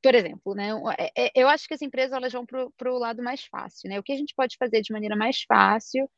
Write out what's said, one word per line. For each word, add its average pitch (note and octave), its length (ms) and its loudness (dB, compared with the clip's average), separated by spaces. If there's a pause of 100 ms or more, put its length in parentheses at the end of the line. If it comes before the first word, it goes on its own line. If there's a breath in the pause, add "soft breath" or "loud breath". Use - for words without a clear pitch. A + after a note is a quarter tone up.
por C4 120 8
exemplo, F#3+ 400 0
né, G3+ 200 -4
o, A3 160 -4
é, - 260 -4
é, B3 180 2
eu B3+ 140 8
acho D4+ 180 2
que D#4+ 80 -6
as - 80 -10
empresas, C4 300 -2
elas B3+ 200 -4
vão B3 120 -8
pro, B3+ 320 -8
pro B3+ 220 -4
lado A#3 240 -6
mais B3+ 220 -6
fácil, - 440 -12
né? G3 100 -6
O G3 40 -10
que C#4 100 -4
a C#4 40 -2
gente D4 180 -6
pode B3+ 220 -2
fazer A3+ 240 0
de G#3+ 120 -8
maneira G#3+ 220 -4
mais A3+ 320 0
fácil A3 720 4